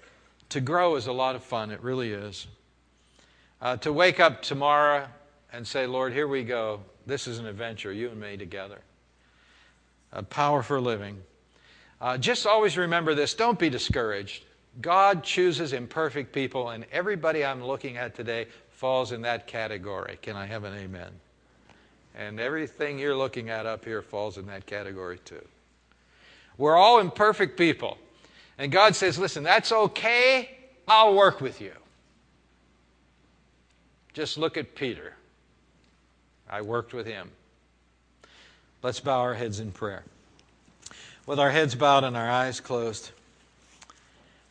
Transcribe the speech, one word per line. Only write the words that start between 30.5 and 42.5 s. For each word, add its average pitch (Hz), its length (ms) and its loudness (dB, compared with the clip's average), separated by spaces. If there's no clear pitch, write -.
I'll 220 280 8
work 196 260 6
with 123 200 -8
you." 95 120 -14
Just 151 260 -6
look 160 180 -2
at 139 200 -6
Peter. 107 400 -8
I 104 140 -10
worked 117 320 -6
with 113 120 -10
him. 98 260 -14
Let's 123 180 -4
bow 131 180 0
our 123 160 0
heads 110 240 -6
in 110 140 -10
prayer. 101 320 -10
With 139 120 -2
our 143 120 4
heads 147 240 2
bowed 139 300 6
and 123 120 -4
our 117 140 -2
eyes 127 280 0